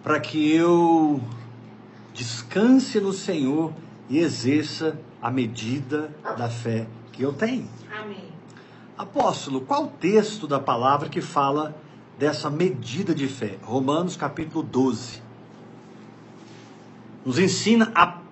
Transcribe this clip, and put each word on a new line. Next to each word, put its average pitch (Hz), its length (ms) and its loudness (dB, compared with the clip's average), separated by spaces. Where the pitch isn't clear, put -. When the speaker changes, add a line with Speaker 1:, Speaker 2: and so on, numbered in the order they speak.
Speaker 1:
pra 151 180 2
que 156 340 2
eu 165 680 6
descanse - 880 2
no 196 120 0
Senhor 160 600 0
e 139 100 0
exerça 147 800 0
a 120 80 -2
medida 131 840 -4
da 117 120 -4
fé 113 380 -4
que - 120 -8
eu 139 100 0
tenho. 226 360 -2
Speaker 2:
Amém. 202 260 -12
Speaker 1:
Apóstolo, 143 680 -2
qual 285 260 -2
texto 196 580 2
da 139 140 0
palavra 135 480 2
que - 140 -4
fala 147 520 0
dessa 147 320 0
medida 151 640 -2
de 135 120 -2
fé? 104 360 -6
Romanos 143 520 0
capítulo 156 480 -6
doze. 127 640 -2
Nos 127 160 0
ensina 220 520 4
a - 140 6